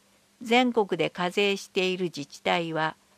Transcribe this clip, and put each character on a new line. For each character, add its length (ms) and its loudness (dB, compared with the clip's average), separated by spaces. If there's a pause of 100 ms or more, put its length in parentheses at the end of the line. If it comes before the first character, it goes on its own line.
(400)
全 320 4
国 240 0
で 140 0
課 200 -2
税 260 2
し 120 -10
て 200 0
い 80 -2
る 80 -4
自 220 -6
治 160 -20
体 300 0
は 220 -2 (240)